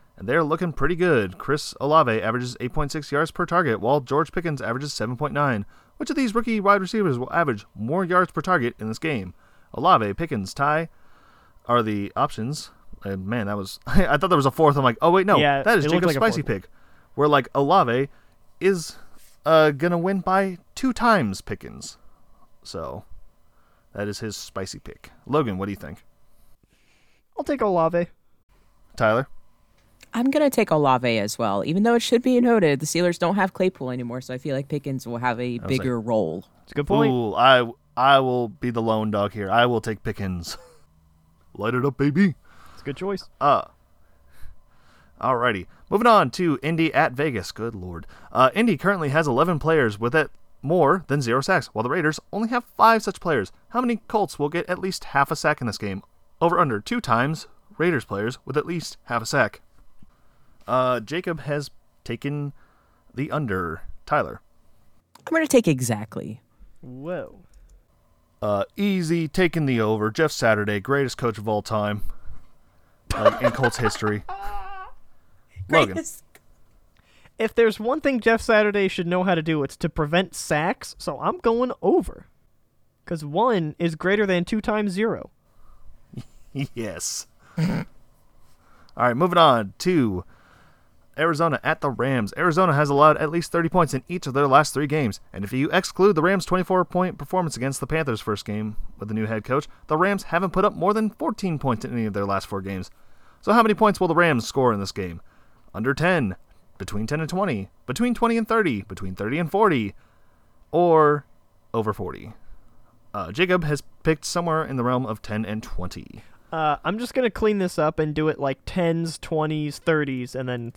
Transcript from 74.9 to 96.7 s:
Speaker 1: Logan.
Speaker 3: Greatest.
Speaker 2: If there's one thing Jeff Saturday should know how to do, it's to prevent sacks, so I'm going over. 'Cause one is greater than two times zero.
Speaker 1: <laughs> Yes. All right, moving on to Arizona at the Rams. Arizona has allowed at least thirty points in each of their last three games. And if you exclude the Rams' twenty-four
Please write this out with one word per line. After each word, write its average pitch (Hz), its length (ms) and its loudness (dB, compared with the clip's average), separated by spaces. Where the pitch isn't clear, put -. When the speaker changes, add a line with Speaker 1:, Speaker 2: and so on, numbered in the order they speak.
Speaker 1:
Logan. 131 260 2
Speaker 3:
Greatest. - 300 -10
Speaker 2:
If 220 160 -2
there's 226 240 4
one 247 220 -2
thing 277 200 0
Jeff 226 200 4
Saturday 208 480 2
should 185 180 -4
know 180 160 0
how 185 120 2
to 160 80 2
do, 156 200 -2
it's 135 140 -6
to 170 120 -2
prevent 165 460 0
sacks, 165 640 -4
so 147 220 -8
I'm 208 180 -2
going 240 320 0
over. 196 440 0
'Cause 160 180 -8
one 170 540 0
is 170 160 -2
greater 196 320 0
than 180 180 0
two 214 160 -4
times 214 320 -2
zero. 190 420 -4
Speaker 1:
<laughs> - 60 -20
Yes. 104 520 -8
All 165 260 -2
right, 120 200 2
moving 175 220 2
on 120 420 4
to 123 440 0
Arizona 156 460 0
at 151 180 -2
the 147 100 -2
Rams. 120 460 -2
Arizona 170 380 2
has 147 160 2
allowed 147 280 8
at 151 120 -2
least 170 220 -4
thirty 170 160 2
points 170 260 2
in 131 140 -4
each 175 180 -8
of 131 80 -6
their 143 140 4
last 143 260 4
three 147 140 0
games. 139 320 -2
And 98 120 -8
if 101 80 -8
you 135 180 0
exclude 185 440 2
the 151 80 0
Rams' 185 220 2
twenty-four 185 420 0